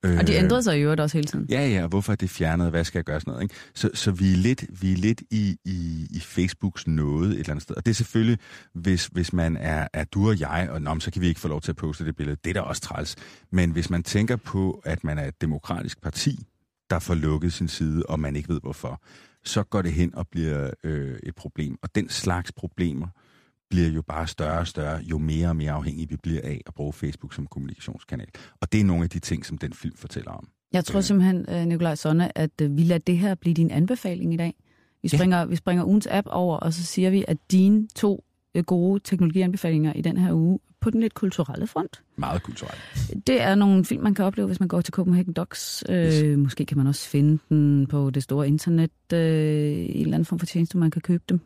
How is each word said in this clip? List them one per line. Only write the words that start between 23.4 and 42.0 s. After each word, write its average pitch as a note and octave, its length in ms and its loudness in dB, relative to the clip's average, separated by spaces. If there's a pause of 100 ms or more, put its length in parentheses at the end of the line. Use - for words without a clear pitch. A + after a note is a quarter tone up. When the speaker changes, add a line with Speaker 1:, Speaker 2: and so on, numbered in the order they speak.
Speaker 2:
bliver F2 180 4
jo D#2 140 -2
bare D#2 240 -6
større D#2 320 -4
og F2 80 -2
større, D#2 360 -6
jo D#2+ 160 -4
mere D#2 300 0
og E2 80 0
mere D2 160 -2
afhængige D2+ 360 -6
vi - 140 -8
bliver D#2+ 220 -4
af - 220 -8
at - 80 -16
bruge D2 180 -8
Facebook - 420 -8
som C#2+ 120 -8
kommunikationskanal. - 840 -12 (320)
Og - 120 -4
det A2 80 4
er G#2 40 6
nogle E2+ 200 4
af E2+ 60 -2
de - 80 -6
ting, - 280 -6
som D#2+ 120 -10
den C2 140 -8
film - 240 -10
fortæller - 340 -12
om. - 180 -16 (240)
Speaker 1:
Jeg F3+ 120 0
tror - 140 -2
Speaker 2:
Øh. F#3+ 60 2
Speaker 1:
simpelthen, F#3 440 4
øh, E3+ 180 -2
Nikolaj E3+ 280 0
Sonne, D#3+ 440 2
at, D#3+ 120 0 (120)
øh, C#3+ 140 2
vi D#3+ 60 4
lader E3+ 160 4
det F3+ 200 2
her F#3+ 160 2
blive E3+ 200 0
din E3 160 4
anbefaling F3 640 0
i - 20 -2
dag. E3+ 180 -2 (480)
Vi - 100 -2
Speaker 2:
Ja. D3 60 2
Speaker 1:
springer, F3+ 260 4
vi E3+ 120 -2
springer F3+ 280 0
ugens G3+ 260 4
app G3+ 200 0
over, F3+ 260 0
og E3 180 -2
så F3 80 -6
siger F#3 280 0
vi, G3 180 4
at E3 80 2 (140)
dine G3+ 440 6
to, G3+ 300 0 (300)
øh, E3+ 100 0
gode F#3 400 2
teknologianbefalinger F3 880 2
i E3 80 -4
den E3 160 0
her F3+ 160 4
uge E3 260 4 (220)
på A3+ 100 2
den A3+ 100 2
lidt A3+ 140 0
kulturelle F3+ 520 -2
front. - 360 -6 (140)